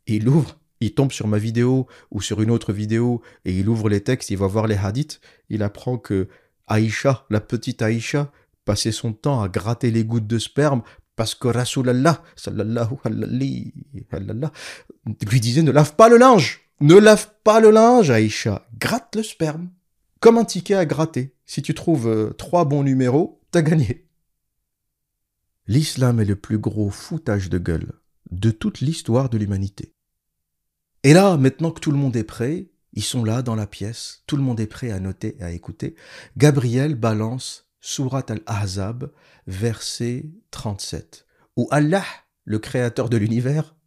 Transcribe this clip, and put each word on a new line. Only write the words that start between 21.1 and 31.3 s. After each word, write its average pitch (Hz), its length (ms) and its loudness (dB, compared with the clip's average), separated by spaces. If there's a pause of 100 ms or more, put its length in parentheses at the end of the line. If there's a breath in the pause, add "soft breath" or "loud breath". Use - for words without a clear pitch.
Si - 160 -8
tu 147 120 -6
trouves, 135 340 -2
euh, 110 240 0
trois - 320 -2
bons 143 180 0
numéros, 135 580 0 (100)
t'as 175 120 2
gagné. 151 440 0 (1600)
L'islam 123 520 0
est 107 40 2
le 101 120 0
plus 110 220 -4
gros 104 320 -2
foutage 101 580 -6
de 87 100 -2
gueule 87 340 -4 (380)
de 98 200 0
toute - 300 -6
l'histoire 131 480 -2
de 113 100 -2
l'humanité. 98 580 -6 (1120)
Et 139 60 10
là, 185 240 8